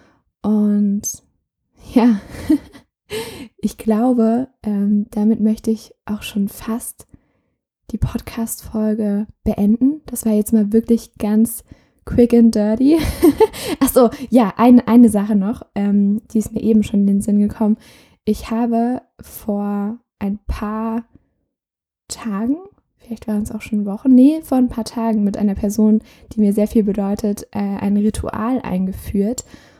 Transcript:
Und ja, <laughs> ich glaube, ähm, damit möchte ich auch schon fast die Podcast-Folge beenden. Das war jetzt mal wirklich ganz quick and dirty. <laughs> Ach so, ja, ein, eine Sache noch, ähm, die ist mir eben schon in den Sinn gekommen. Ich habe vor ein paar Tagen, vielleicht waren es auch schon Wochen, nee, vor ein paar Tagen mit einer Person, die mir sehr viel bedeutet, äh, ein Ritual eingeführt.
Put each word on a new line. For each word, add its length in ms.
Und 600
ja, 280
<laughs> 680
ich 200
glaube, 720
ähm, 480
damit 300
möchte 300
ich 240
auch 180
schon 260
fast 580
die 80
Podcast-Folge 1300
beenden. 640
Das 200
war 60
jetzt 200
mal 200
wirklich 440
ganz 480
quick 300
and 200
dirty. 440
<laughs> 420
Ach 80
so, 220
ja, 260
ein, 300
eine 220
Sache 280
noch, 280
ähm, 560
die 80
ist 140
mir 100
eben 200
schon 180
in 60
den 140
Sinn 180
gekommen. 380
Ich 260
habe 520
vor 760
ein 280
paar 580
Tagen, 480
vielleicht 320
waren 140
es 100
auch 100
schon 240
Wochen, 280
nee, 280
vor 160
ein 100
paar 160
Tagen 400
mit 120
einer 180
Person, 460
die 80
mir 120
sehr 140
viel 160
bedeutet, 720
äh, 60
ein 380
Ritual 640
eingeführt. 840